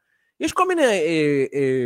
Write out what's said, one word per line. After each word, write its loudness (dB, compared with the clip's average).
יש -4
כל 0
מיני, 0
אה, 2
אה, 0